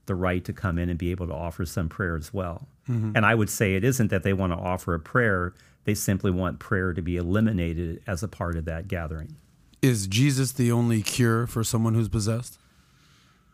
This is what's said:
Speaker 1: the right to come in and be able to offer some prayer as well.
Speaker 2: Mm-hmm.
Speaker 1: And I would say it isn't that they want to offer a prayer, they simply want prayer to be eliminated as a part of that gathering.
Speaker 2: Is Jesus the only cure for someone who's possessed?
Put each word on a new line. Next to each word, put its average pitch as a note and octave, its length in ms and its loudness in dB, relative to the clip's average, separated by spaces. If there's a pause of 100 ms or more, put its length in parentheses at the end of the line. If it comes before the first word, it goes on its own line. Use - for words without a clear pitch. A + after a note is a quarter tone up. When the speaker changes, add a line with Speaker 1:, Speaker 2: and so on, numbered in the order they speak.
Speaker 1:
the G2 80 0
right F2+ 300 0
to G#2+ 60 -6
come F2 280 -2
in F2 100 0
and E2+ 80 -2
be F2 140 -2
able F2+ 160 -4
to - 80 -6
offer E2+ 280 -6
some E2 260 -4
prayer E2+ 260 -2
as D#2 180 -8
well. F2+ 340 -6 (220)
Speaker 2:
Mm-hmm. A2 240 -2
Speaker 1:
And A2 100 4
I A2 120 6
would G#2+ 160 2
say F#2+ 240 2
it F#2+ 80 0
isn't B2+ 240 4
that F#2+ 160 0
they G2 100 4
want F#2 180 2
to E2+ 60 -2
offer F#2 380 -2
a E2 40 -2
prayer, F#2+ 540 0 (300)
they G#2+ 100 2
simply G2 380 0
want F2+ 260 -2
prayer F#2 360 -2
to F2+ 100 -4
be F2 120 -2
eliminated F2 920 0
as F#2 160 -4
a G2+ 40 -4
part E2+ 300 -6
of D#2+ 80 -4
that E2 220 -6
gathering. D#2+ 480 -8 (440)
Speaker 2:
Is A2+ 280 2
Jesus C3 460 2
the A#2+ 180 2
only A#2 320 4
cure A#2 420 2
for A2+ 180 -2
someone A2+ 300 2
who's A2 160 2
possessed? A2+ 480 -2 (960)